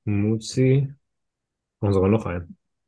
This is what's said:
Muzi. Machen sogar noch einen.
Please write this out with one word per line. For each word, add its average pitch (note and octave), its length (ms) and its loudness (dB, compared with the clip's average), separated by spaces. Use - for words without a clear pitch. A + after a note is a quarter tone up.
Muzi. A2+ 840 0
Machen G2+ 140 0
sogar F#2+ 160 4
noch A2 160 2
einen. F2 320 -10